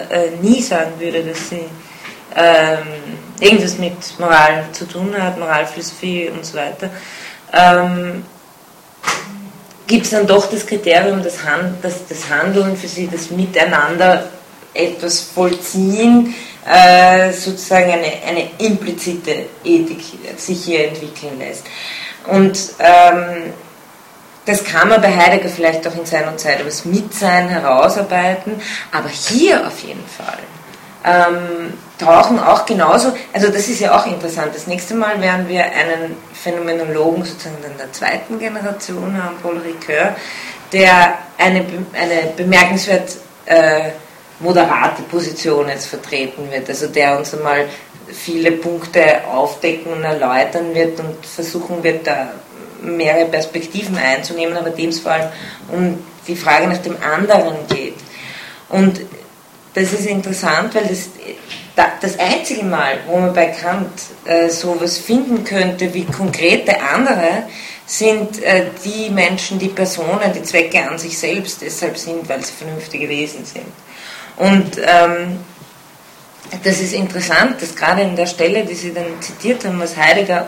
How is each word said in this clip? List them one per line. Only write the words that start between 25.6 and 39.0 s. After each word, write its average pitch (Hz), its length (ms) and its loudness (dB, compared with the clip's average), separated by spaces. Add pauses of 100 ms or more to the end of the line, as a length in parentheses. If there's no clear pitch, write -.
auch 160 80 -4
in 170 100 -6
seiner 156 320 -2
Zeit 143 220 0
über 143 100 -6
das - 160 -10
Mitsein 180 640 0
herausarbeiten, 180 1040 2 (380)
aber 151 180 -4
hier 262 580 2
auf - 120 -10
jeden - 260 -14
Fall, - 340 -12 (640)
ähm, 175 680 2 (240)
tauchen 175 420 6
auch - 260 4
genauso, 190 480 4 (200)
also 202 160 2
das 202 180 0
ist 226 120 -4
ja 202 180 2
auch - 100 2
interessant, 165 480 -6
das - 120 -10
nächste 180 280 -6
Mal 214 260 0
werden 185 280 0
wir 180 160 0
einen 165 500 -2 (180)
Phänomenologen 165 920 -2
sozusagen 156 360 -12
dann 139 160 -14
der 131 160 -14
zweiten - 460 -4
Generation 196 840 -6